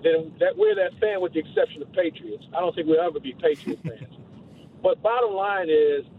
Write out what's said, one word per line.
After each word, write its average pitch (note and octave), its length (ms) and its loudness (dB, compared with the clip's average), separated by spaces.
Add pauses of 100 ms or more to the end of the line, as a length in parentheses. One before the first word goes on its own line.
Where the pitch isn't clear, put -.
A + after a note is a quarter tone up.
then D#3+ 360 0
that, F3+ 160 0
we're G#3 200 2
that F#3 260 -2
fan G#3 180 0
with F3+ 140 -4
the D#3+ 60 0
exception - 420 -2
of - 100 -16
Patriots. D#3 540 -4 (100)
I E3+ 60 -2
don't E3+ 120 -2
think D#3+ 140 -4
we'll D#3+ 140 4
ever E3 180 -4
be B2+ 140 -12
Patriot D#3 500 -2
fans. - 320 -12 (320)
<laughs> - 340 -20
But F#3 220 0
bottom A3+ 300 2
line F#3+ 360 -2
is D3 360 4 (140)